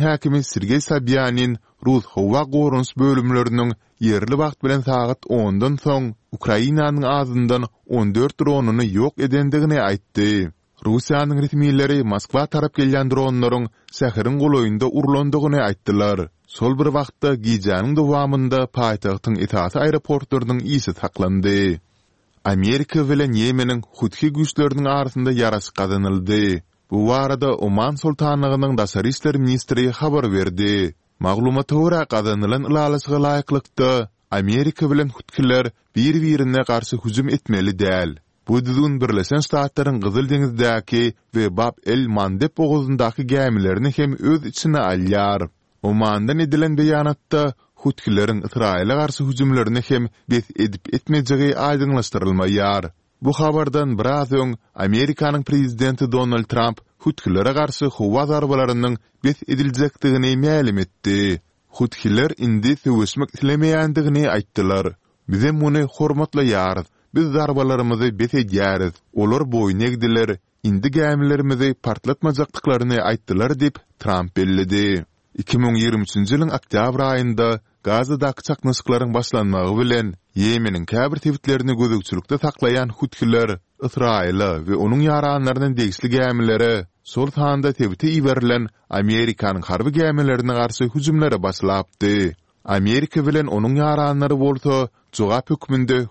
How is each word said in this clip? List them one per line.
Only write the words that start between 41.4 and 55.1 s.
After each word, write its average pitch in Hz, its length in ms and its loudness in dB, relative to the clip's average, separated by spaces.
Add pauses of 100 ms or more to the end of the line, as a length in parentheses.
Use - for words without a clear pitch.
Bab 117 160 0 (120)
el 123 220 0
Mandeb 104 500 -2
boguzundaky 139 640 0
gämilerini 123 760 0
hem 143 160 0
öz 151 320 0
içine 151 320 -2
alýar. 98 720 0 (340)
Omandan 107 560 0
edilen 156 380 0
beýanatda 147 760 0 (220)
Huthileriň 107 680 -2
Israila 107 500 0
garşy 147 280 -2
hüjümlerini 127 640 0
hem 123 180 0 (220)
bes 120 160 0 (100)
edip 101 380 -4
etmejegi 143 580 0 (160)
aýdyňlaşdyrylmaýar. 101 1200 0 (300)
Bu 139 120 0
habardan 147 640 0
biraz 131 320 -2
öň 131 240 0 (200)
Amerikanyň 139 680 0